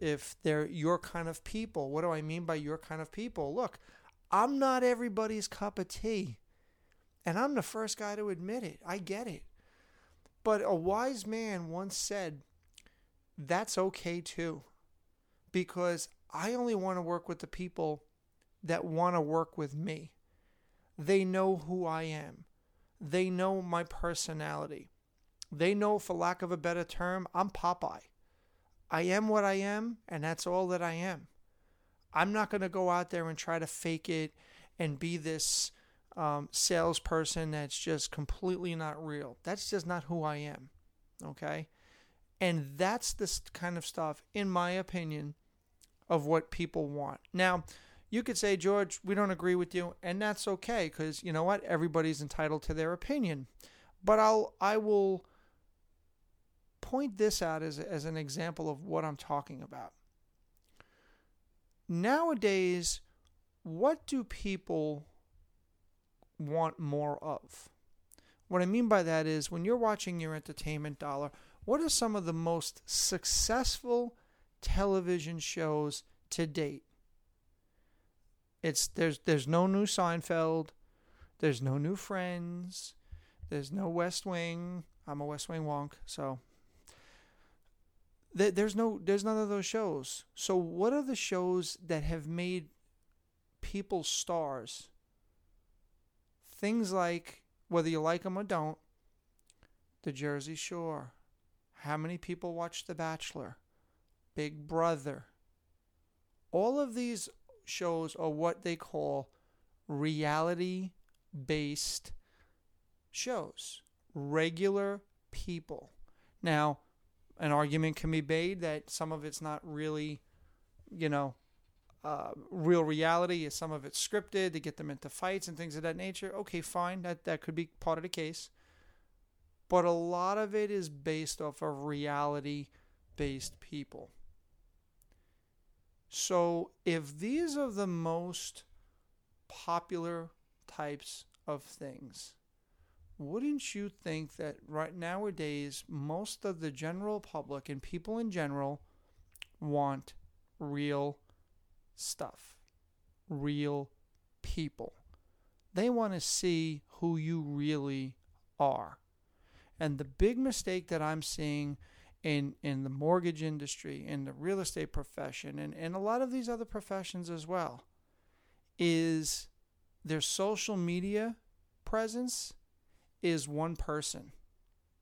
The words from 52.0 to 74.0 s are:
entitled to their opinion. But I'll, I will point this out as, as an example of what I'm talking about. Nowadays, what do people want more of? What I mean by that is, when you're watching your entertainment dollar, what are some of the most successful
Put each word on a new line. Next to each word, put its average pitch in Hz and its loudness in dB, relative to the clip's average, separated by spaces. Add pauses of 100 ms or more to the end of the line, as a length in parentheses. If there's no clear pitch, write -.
entitled 151 0
to 160 -2
their 160 0
opinion. 175 0 (560)
But 214 8
I'll, 220 8
I 202 4
will 202 4 (1600)
point 254 -2
this 214 4
out 160 0
as, 147 -4
as 156 -4
an 160 -4
example 156 -4
of 143 -6
what 160 0
I'm 151 -4
talking 139 -4
about. - -14 (1900)
Nowadays, 190 4 (640)
what 226 2
do 254 -2
people 156 -2 (1300)
want 156 0
more 147 0
of? - -8 (800)
What 180 4
I 180 6
mean 226 4
by 196 8
that 160 4
is, 156 2
when 170 -2
you're 226 4
watching 208 0
your 156 -4
entertainment 151 -4
dollar, 143 -2 (320)
what 262 2
are 330 2
some 226 2
of 190 0
the 165 0
most 165 -2
successful - 2 (420)